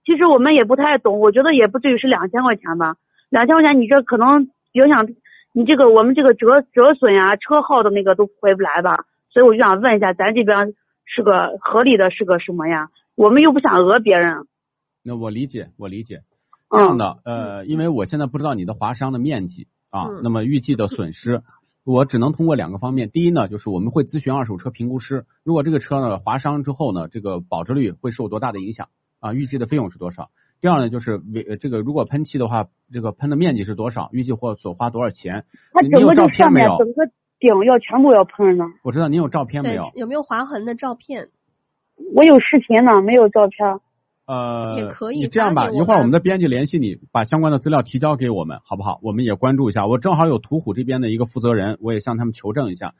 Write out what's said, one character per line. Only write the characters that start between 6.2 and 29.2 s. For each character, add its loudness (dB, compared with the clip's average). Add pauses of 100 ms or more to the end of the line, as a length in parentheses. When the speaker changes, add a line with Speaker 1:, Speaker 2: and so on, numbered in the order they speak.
Speaker 1:
个 6
折， 4
折 4
损 2
呀、 2
车 0
号 0
的 2
那 -2
个 2
都 2 (140)
回 4
不 -2
来 -2
吧。 -2 (240)
所 4
以 10
我 8
就 2
想 4
问 2
一 -2
下， 0
咱 -2
这 2
边 0 (320)
是 -6
个 0
合 0
理 4
的， 2
是 -8
个 0
什 -8
么 -6
呀？ -4 (260)
我 4
们 6
又 6
不 0
想 0
讹 2
别 2
人。 -4 (560)
Speaker 2:
那 -12
我 -8
理 -8
解， -14
我 -14
理 -14
解。 -18 (460)
Speaker 1:
嗯。 0
Speaker 2:
这 4
样 2
的， -4
呃， -10
因 -6
为 -2
我 -4
现 -6
在 -4
不 -10
知 -6
道 -4
你 -6
的 -8
划 -6
伤 -6
的 -6
面 -6
积 -18 (220)
啊， -10
Speaker 3:
嗯。 -14
Speaker 2:
那 -4
么 -2
预 -2
计 -4
的 -2
损 -10
失， -6 (420)
我 0
只 -2
能 0
通 -4
过 0
两 -6
个 -12
方 -8
面。 -4
第 -2
一 2
呢， -2
就 -10
是 -10
我 -4
们 -4
会 -2
咨 -8
询 -4
二 -4
手 -10
车 -12
评 -10
估 -8
师， -10 (200)
如 -2
果 0
这 -4
个 0
车 -4
呢 -4
划 -4
伤 -6
之 -8
后 -6
呢， -8
这 -14
个 -8
保 -8
值 -8
率 -2
会 -10
受 -10
多 -8
大 -8
的 -12
影 -12
响 -16 (320)